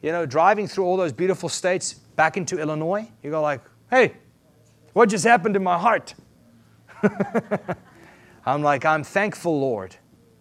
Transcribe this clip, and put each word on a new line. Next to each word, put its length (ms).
You 100
know, 140
driving 420
through 180
all 120
those 160
beautiful 360
states 440
back 440
into 220
Illinois, 500
you 80
go 120
like, 200
"Hey, 260
what 160
just 140
happened 320
to 40
my 180
heart?" 380
<laughs> 20
I'm 180
like, 220
"I'm 180
thankful, 560
Lord, 380